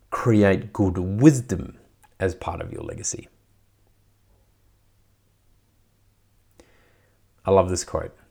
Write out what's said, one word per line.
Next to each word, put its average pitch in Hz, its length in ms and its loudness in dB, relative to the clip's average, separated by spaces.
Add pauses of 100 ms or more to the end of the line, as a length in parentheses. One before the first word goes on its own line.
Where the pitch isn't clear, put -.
(120)
create 104 600 2
good 92 280 -2
wisdom 101 800 2 (400)
as 95 160 -2
part - 260 -10
of 82 100 -12
your - 120 -12
legacy? - 440 -12 (4000)
I - 60 -4
love 95 220 4
this 90 120 -4
quote. 82 320 -10 (160)